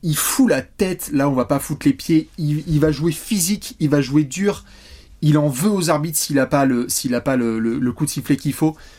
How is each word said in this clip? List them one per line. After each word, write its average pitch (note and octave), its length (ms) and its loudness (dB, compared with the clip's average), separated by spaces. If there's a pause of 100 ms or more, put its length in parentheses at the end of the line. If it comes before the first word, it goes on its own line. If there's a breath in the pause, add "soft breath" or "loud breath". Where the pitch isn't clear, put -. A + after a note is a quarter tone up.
il D3+ 140 0
fout - 320 2
la C3+ 120 2
tête, - 520 -4
là, C#3 160 4
on C#3 40 0
va B2+ 120 2
pas C#3+ 140 0
foutre - 280 -6
les C3+ 60 4
pieds, D#3 440 0
il, D3+ 300 -2
il D3+ 120 2
va D#3 120 4
jouer D#3 200 0
physique, G3 680 -4
il D3+ 100 2
va C#3+ 120 2
jouer C#3+ 240 2
dur, F3+ 400 -4 (560 loud breath)
il D3+ 160 4
en D3+ 100 2
veut D3 240 0
aux F3+ 180 0
arbitres D#3 280 -2
s'il C#3+ 220 0
a C3 60 2
pas C#3 200 2
le, B2 240 0
s'il - 260 -2
a A#2 60 -2
pas C3+ 160 0
le, A#2 220 0
le, A#2 200 -2
le B2 140 0
coup D3+ 120 -2
de C#3+ 40 -4
sifflet C#3+ 260 -2
qu'il C#3 180 -4
faut. D#3 220 0 (240 loud breath)